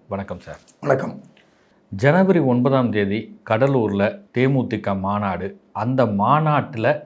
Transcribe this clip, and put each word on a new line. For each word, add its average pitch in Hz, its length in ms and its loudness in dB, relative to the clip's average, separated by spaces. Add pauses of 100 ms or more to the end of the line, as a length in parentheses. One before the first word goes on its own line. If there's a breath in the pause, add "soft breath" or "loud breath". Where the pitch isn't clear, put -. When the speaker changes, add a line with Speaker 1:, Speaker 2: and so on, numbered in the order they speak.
Speaker 1:
வணக்கம் 95 320 -8
சார். 78 180 -18 (220)
Speaker 2:
வணக்கம். - 400 -2 (680 soft breath)
Speaker 1:
ஜனவரி 170 500 4
ஒன்பதாம் 127 520 2
தேதி 104 500 -4 (100)
கடலூர்ல 110 680 2 (180)
தேமுதிக 120 600 0
மாநாடு. 98 640 -4 (120)
அந்த 123 320 0
மாநாட்டுல 123 1000 0